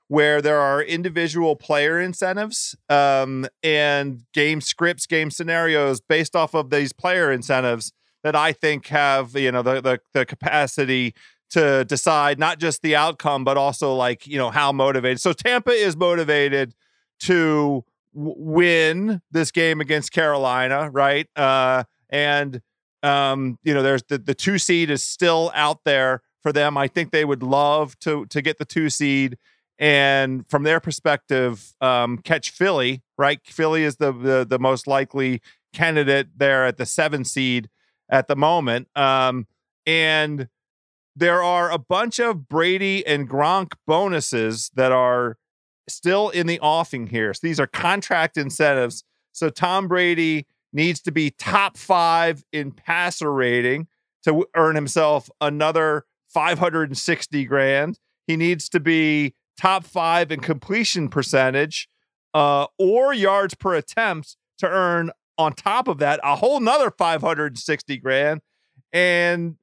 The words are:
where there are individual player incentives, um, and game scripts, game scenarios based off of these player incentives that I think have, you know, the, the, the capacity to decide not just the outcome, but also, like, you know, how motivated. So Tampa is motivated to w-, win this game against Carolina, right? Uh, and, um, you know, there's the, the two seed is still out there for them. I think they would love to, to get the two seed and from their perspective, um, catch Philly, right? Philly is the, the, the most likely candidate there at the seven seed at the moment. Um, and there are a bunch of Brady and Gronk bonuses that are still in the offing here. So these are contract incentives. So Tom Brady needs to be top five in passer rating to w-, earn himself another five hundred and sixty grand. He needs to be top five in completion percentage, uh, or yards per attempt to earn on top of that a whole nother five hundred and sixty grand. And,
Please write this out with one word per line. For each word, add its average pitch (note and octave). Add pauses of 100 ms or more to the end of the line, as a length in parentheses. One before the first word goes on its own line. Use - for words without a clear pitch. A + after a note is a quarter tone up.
where D3
there D3+
are C#3+
individual E3
player D#3
incentives, F#3+ (140)
um, C3+ (160)
and C#3+
game D3+
scripts, -
game D#3
scenarios D#3+
based D#3+
off D#3+
of C#3+
these C#3+
player F3+
incentives B2 (320)
that D3+
I D3+
think D3
have, C3+
you C3
know, B2
the, B2+
the, B2+ (140)
the C3
capacity C3 (360)
to C#3
decide D3
not D#3
just D#3
the D3+
outcome, D3
but C#3
also, C#3
like, B2
you C#3+
know, B2
how C#3
motivated. C3
So F3+
Tampa B3
is G3+
motivated D3 (460)
to D3+ (300)
w-, D3
win E3+
this D#3
game D#3+
against D3+
Carolina, C#3
right? C#3
Uh, C3 (240)
and, C#3+ (400)
um, C#3
you D#3
know, C#3
there's C3+
the, C#3+
the A2+
two F#3+
seed E3+
is C#3
still E3
out D3+
there C3 (200)
for D3+
them. D3
I C#3
think D#3
they D3+
would C#3
love C#3+
to, D3
to C#3+
get D3+
the D3+
two D#3
seed C3+ (400)
and C#3
from C#3+
their D#3+
perspective, C3
um, B2
catch -
Philly, C3+ (140)
right? C#3+
Philly D#3+
is D3
the, C#3+
the, B2+
the B2+
most C3
likely C3+ (320)
candidate D3
there C3+
at B2
the B2
seven D3
seed B2 (400)
at C3
the C#3+
moment. C#3
Um, C3 (400)
and D#3 (680)
there F3
are F3
a E3
bunch G#3
of A3
Brady F#3+
and C#3+
Gronk D#3 (140)
bonuses D3
that C3
are B2 (500)
still G3
in F3
the E3+
offing D3+
here. A2
So -
these E3
are C#3
contract F3+
incentives. C#3 (300)
So E3
Tom F#3
Brady E3 (260)
needs D#3+
to E3+
be D3+
top -
five E3
in C#3+
passer E3+
rating B2+ (360)
to D#3+
w-, D3+
earn D#3+
himself D3+ (100)
another D3+ (240)
five D#3+
hundred D#3+
and C3
sixty D3
grand. C#3 (280)
He D#3+
needs E3
to F3
be D3+ (240)
top F#3+
five E3+
in D3+
completion E3+
percentage, C#3 (460)
uh, C#3+ (120)
or A#3
yards G3
per F#3
attempt E3 (220)
to F#3
earn F3 (260)
on D#3
top B3
of D#3
that D3
a C#3+
whole C4+
nother B3+
five E3
hundred D3+
and A#2+
sixty C#3+
grand. C#3+ (520)
And, F3